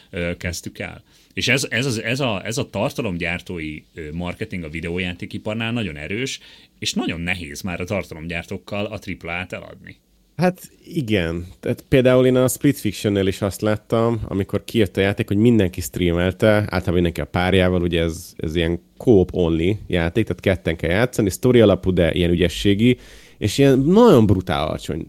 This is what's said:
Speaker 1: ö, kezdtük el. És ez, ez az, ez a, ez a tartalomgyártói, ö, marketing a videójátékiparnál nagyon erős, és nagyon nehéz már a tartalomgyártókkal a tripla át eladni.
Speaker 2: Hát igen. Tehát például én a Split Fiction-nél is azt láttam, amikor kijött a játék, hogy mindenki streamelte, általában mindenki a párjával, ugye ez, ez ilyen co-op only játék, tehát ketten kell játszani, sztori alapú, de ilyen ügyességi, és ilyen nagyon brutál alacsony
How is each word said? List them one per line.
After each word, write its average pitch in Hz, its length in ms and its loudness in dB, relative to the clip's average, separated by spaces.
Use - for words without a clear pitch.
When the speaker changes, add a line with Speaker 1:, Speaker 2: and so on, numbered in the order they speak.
Speaker 1:
ö, 87 260 -4
kezdtük - 420 -10
el. 85 240 -12
És - 140 -4
ez, 123 220 0
ez 123 160 -2
az, 113 160 -4
ez 123 180 -4
a, 113 240 -2
ez 113 140 -6
a 120 120 -6
tartalomgyártói, 87 1120 -6
ö, 78 180 -12
marketing 87 520 -8
a 78 40 -12
videójátékiparnál 92 1040 -6
nagyon 101 240 -6
erős, 95 420 -8
és - 140 -6
nagyon 196 280 -4
nehéz 85 420 -8
már 90 180 -6
a 92 40 -8
tartalomgyártókkal 85 1000 -8
a 107 140 -10
tripla 85 340 -12
át 90 200 -8
eladni. 85 440 -16
Speaker 2:
Hát 180 340 -2
igen. 90 600 -2
Tehát - 280 -4
például 127 380 6
én 127 100 4
a 127 120 4
Split 139 300 0
Fiction-nél 98 480 0
is 95 160 -2
azt 98 180 -2
láttam, 113 680 0
amikor 95 360 -4
kijött 107 320 0
a 101 40 2
játék, 98 280 0
hogy 98 80 -2
mindenki 104 440 4
streamelte, 90 680 0
általában 104 460 2
mindenki 87 260 0
a 71 40 -6
párjával, 92 580 2
ugye 85 200 0
ez, 82 340 -6
ez 78 180 -6
ilyen 85 260 0
co-op 95 380 4
only 87 520 0
játék, 87 400 0
tehát - 160 -6
ketten 87 340 0
kell 80 140 -2
játszani, 104 400 0
sztori 123 300 4
alapú, 95 320 4
de 85 200 2
ilyen 85 180 2
ügyességi, 101 640 2
és - 200 -2
ilyen 139 200 6
nagyon 165 480 6
brutál 87 400 0
alacsony 78 420 -6